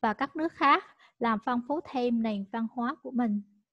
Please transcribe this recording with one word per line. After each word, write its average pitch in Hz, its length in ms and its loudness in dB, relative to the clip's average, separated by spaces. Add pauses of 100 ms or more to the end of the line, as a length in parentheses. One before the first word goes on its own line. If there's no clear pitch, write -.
và 220 140 0
các - 220 -6
nước 320 160 -2
khác 294 320 4 (340)
làm 226 260 2
phong 247 240 0
phú 294 120 -2 (100)
thêm 247 320 0
nền 214 300 -2
văn 226 220 -4
hóa 233 280 -2
của 262 80 -12
mình. 226 320 0 (300)